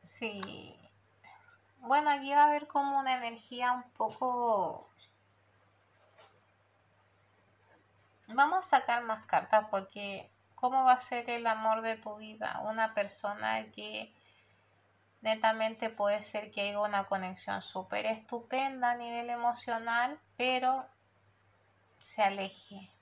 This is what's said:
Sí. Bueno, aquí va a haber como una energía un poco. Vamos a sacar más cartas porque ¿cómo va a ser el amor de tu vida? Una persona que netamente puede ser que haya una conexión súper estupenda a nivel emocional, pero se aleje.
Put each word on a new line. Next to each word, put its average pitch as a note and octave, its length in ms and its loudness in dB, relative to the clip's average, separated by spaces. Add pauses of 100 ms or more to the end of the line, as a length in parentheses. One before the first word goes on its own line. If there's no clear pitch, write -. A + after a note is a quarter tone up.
Sí. - 800 -10 (1000)
Bueno, C#4 280 2
aquí C#4 220 0
va C#4+ 140 8
a - 20 8
haber D4 200 2
como C#4 320 0
una C4+ 180 0
energía A#3+ 560 -4
un B3 180 -2
poco. A#3 960 0 (3500)
Vamos C#4+ 320 4
a C#4+ 180 4
sacar A#3+ 240 2
más A3 240 -4
cartas G#3+ 440 4
porque G3 600 -6 (240)
¿cómo C4 280 2
va B3+ 100 10
a B3+ 60 0
ser A#3+ 280 -4
el A#3 180 -2
amor A3 360 2
de A3+ 140 -2
tu G#3+ 200 -12
vida? G#3+ 480 -8
Una A3 300 -2
persona G#3+ 760 -4
que G#3+ 400 -10 (1080)
netamente A3 680 0
puede G#3 320 0
ser G#3+ 280 -8
que G3+ 120 -4
haya G3+ 180 -2
una G#3 240 0
conexión F#3+ 560 -4
súper G3+ 460 -6
estupenda B3 840 -2
a A#3+ 40 0
nivel A#3+ 320 -8
emocional, A#3+ 880 -2 (180)
pero B3+ 520 0 (1080)
se - 240 -2
aleje. G3 680 -2 (120)